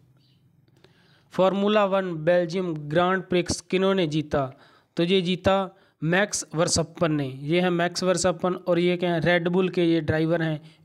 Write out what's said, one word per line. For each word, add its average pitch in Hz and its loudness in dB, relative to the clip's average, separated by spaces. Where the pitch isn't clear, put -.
फार्मूला 202 2
वन 190 -2
बेल्जियम 175 0
ग्रांड 175 0
प्रिक्स 175 -2
किन्होंने 190 0
जीता? 147 -4
तो 170 0
ये 190 2
जीता 185 0
मैक्स 185 0
वर्सअप्पन 165 0
ने। 147 -2
ये 143 -2
है 180 0
मैक्स 175 -2
वर्सअप्पन 180 0
और 180 0
ये 175 2
क्या 175 0
है, 165 0
रेड 170 2
बुल 180 2
के 180 0
ये 165 2
ड्राइवर 160 0
हैं। 156 -4